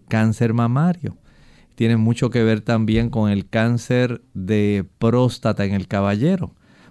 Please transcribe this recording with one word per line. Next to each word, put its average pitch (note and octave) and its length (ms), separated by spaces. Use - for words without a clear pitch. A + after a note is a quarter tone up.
cáncer A2 440
mamario. B2+ 640
Tiene A2+ 220
mucho A2+ 320
que A#2 140
ver A2 180
también A2+ 480
con G#2+ 220
el G2+ 160
cáncer A#2+ 760
de G2+ 520
próstata A#2 680
en G2 80
el F#2+ 140
caballero, G#2+ 680